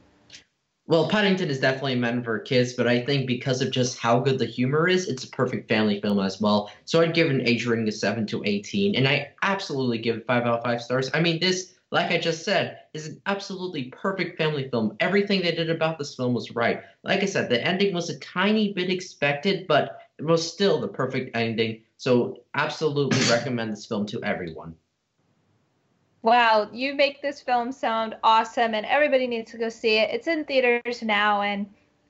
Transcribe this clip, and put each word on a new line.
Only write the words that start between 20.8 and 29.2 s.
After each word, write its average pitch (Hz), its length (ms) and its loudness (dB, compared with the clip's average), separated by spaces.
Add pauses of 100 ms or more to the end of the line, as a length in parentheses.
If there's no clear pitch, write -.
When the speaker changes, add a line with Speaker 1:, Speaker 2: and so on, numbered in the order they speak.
Speaker 1:
perfect - 480 -4
ending. 113 460 -2 (160)
So 120 460 2 (100)
absolutely 143 720 0
<coughs> 110 40 2
recommend 117 440 0
this - 120 -10
film 104 200 -2
to - 180 -6
everyone. 82 520 -6 (1500)
Speaker 2:
Wow, 226 500 6
you 262 200 -4
make 277 280 0
this 285 180 -4
film 240 320 -2
sound 226 500 -2
awesome, 226 520 4
and 214 140 -4
everybody 269 400 4